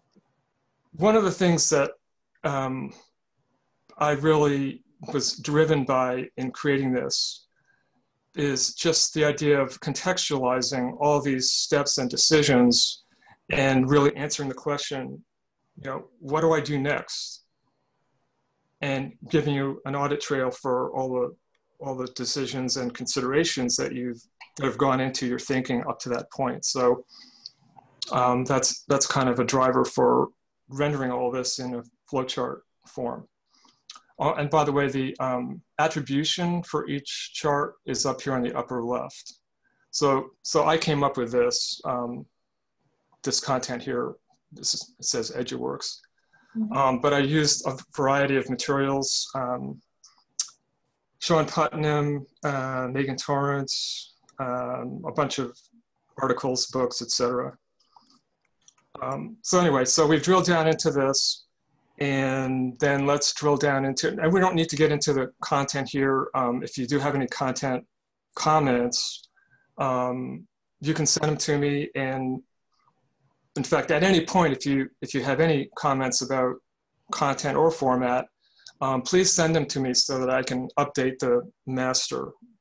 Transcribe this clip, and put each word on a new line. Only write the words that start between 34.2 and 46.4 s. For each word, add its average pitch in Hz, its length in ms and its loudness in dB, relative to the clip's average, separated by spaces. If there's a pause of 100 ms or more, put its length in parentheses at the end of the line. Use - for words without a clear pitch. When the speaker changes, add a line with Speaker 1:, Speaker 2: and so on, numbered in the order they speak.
Speaker 1:
and 147 160 -2
by 156 120 4
the 143 100 0
way, 139 140 2
the, 131 320 -4
um, 127 440 -4 (160)
attribution 160 840 -2
for - 260 -6
each - 440 -8
chart 147 440 -2 (100)
is 131 180 -2
up 131 160 -2
here 135 140 -2
on 127 80 0
the 123 120 -4
upper 127 280 -6
left. 123 540 -8 (560)
So, 139 400 2 (100)
so 151 240 2
I 160 100 4
came 151 260 0
up 139 140 0
with 120 160 -2
this, 120 540 0
um, 123 400 -6 (960)
this 127 180 -2
content 127 420 -4
here. 127 300 -4 (400)
This - 220 -4
is, - 240 -10
it - 80 -12
says 113 240 -2
EduWorks. 127 720 -8 (540)